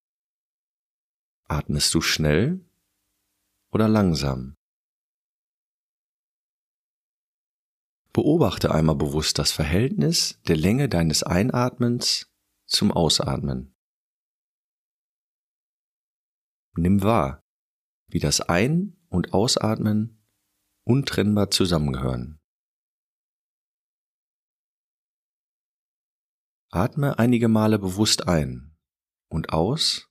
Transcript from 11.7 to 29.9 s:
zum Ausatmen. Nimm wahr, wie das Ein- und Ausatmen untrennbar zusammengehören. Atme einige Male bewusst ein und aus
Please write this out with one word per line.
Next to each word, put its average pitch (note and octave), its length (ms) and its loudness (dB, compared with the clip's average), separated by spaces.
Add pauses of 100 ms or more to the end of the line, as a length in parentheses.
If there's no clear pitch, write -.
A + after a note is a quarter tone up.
zum - 220 0
Ausatmen. C2+ 840 -2 (3000)
Nimm F#2 240 2
wahr, F#2+ 420 0 (640)
wie - 120 -6
das - 220 0
Ein- D3+ 540 0 (140)
und - 240 -2
Ausatmen A2 880 -2 (640)
untrennbar G#2 640 0
zusammengehören. C#2 880 -2 (4000)
Atme C3 460 -2
einige A#2+ 300 4
Male A2 320 4
bewusst F#2+ 480 -2
ein C#2+ 500 -2 (500)
und D#2+ 240 -6
aus F#2+ 600 -2